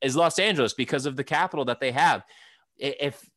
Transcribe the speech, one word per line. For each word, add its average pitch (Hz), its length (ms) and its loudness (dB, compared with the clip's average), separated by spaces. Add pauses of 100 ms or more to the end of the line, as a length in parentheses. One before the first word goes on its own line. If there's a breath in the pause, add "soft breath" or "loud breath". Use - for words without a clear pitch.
is 131 120 0
Los 165 240 4
Angeles 180 360 2
because 131 320 -2
of 135 100 -4
the 139 80 -6
capital 156 420 -2
that 120 140 -4
they 127 120 -2
have. 139 300 2 (600 soft breath)
I-, 139 180 -4
if, 143 360 -6